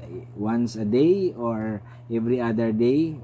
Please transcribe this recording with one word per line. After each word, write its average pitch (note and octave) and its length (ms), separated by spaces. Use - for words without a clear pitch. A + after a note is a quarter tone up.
once A2+ 400
a A2 80
day D#3+ 480
or A2 480
every A#2 240
other A#2 320
day C3+ 540